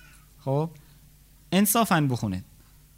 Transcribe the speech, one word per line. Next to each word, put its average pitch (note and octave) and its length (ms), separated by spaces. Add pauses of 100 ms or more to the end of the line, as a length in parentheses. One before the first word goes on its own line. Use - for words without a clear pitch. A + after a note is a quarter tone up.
(460)
خب، D3 240 (840)
انصافاً G3 500
بخونید. A#2 420 (540)